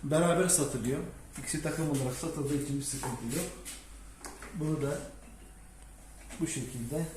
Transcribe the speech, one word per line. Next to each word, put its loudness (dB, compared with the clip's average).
beraber 6
satılıyor. 4
İkisi -2
takım 2
olarak 2
satıldığı 0
için 0
bir -4
sıkıntı -2
yok. 2
Bunu 2
da 2
bu 2
şekilde -2